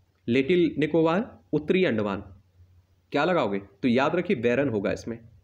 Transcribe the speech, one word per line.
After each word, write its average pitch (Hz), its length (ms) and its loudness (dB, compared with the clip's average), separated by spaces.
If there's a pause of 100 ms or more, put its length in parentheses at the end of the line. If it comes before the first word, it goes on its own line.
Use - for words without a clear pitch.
(280)
लिटिल 143 520 2
निकोबार, 165 600 0 (140)
उत्तरी 180 320 0
अंडमान। 104 380 -2 (880)
क्या 143 140 0
लगाओगे? 127 340 0
तो - 280 -6
याद 135 280 2
रखिए 180 220 -2
बैरन 120 320 0
होगा 101 220 -2
इसमें, 113 260 -8 (260)